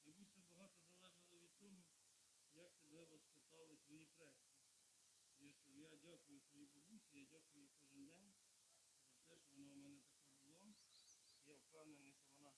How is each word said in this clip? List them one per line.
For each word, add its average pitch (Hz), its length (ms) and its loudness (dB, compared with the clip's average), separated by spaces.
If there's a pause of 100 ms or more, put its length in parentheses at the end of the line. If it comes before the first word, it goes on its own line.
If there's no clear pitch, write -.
Мабуть, 180 280 0
це 196 100 -4
багато 180 420 -2
залежало 175 560 -4
від 175 180 -4
того, 196 280 2 (680)
як 175 240 0
тебе 160 280 2
воспитали 156 720 -2
твої 156 280 2
предки. 151 500 -4 (840)
І 143 120 4
що 143 220 -4
я 156 220 4
дякую 147 460 2
своїй 147 240 0
бабусі, 147 520 0
я 139 80 6
дякую 147 420 -2 (100)
кожен 139 300 4
день 190 260 0 (760)
за 127 100 -6
те, 165 200 -2
що 139 160 -4
вона 139 160 8
у 139 40 6
мене 139 260 6
така - 300 -6 (100)
була. 175 320 0 (680)
Я 147 120 2
впевнений, 143 580 2
що - 180 -6
вона 139 260 0